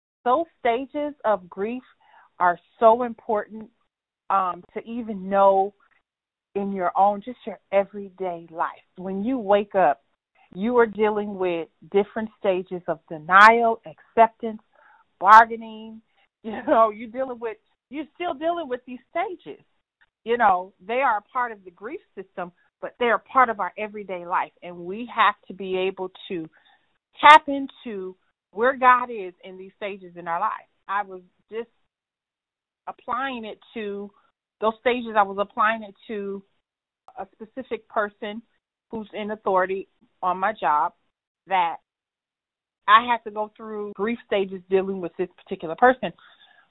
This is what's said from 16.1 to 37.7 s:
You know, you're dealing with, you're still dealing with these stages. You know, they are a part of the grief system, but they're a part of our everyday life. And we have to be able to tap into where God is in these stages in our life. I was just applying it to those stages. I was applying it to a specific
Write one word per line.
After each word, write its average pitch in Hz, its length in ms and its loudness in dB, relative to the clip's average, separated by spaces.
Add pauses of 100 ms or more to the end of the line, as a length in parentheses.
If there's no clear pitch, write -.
You 220 120 -10 (120)
know, 226 240 6
you're 214 200 -12
dealing 247 280 -8
with, 226 200 -10 (320)
you're 294 160 -10 (100)
still 349 180 -6
dealing 320 360 -4
with 247 180 -6
these 247 220 -16
stages. 339 520 -8 (640)
You 233 140 -2
know, 190 420 2
they 226 220 -4
are 233 160 2
a 202 40 -6 (120)
part 247 180 -4
of 202 140 -18
the 180 60 -20
grief 240 280 -14 (160)
system, 185 380 -12 (280)
but - 160 -12
they're 233 180 2
a - 40 0
part 247 300 0
of 214 100 -6
our 180 180 -8
everyday 202 480 -10
life. 165 280 -4 (100)
And 175 140 -14
we 208 360 -12
have 208 220 2 (140)
to 202 40 -14
be 185 240 -6
able 185 360 -6 (160)
to 165 200 -8 (720)
tap 302 300 8
into 226 640 -8 (360)
where 247 260 0
God 247 340 4
is 185 220 -10 (100)
in 190 140 -18
these 190 180 -18
stages 190 400 -12
in 170 140 -10
our 170 100 -2
life. - 300 -6 (180)
I 202 160 -4
was 185 160 -16 (320)
just 226 160 -10 (1200)
applying 247 560 -8
it 214 160 -12 (140)
to 202 360 -8 (520)
those 220 180 0
stages. 233 380 -2
I 202 60 6
was 196 180 -6
applying 220 420 -2
it 196 120 -20 (120)
to 202 340 -8 (800)
a 196 140 -12
specific 226 560 -12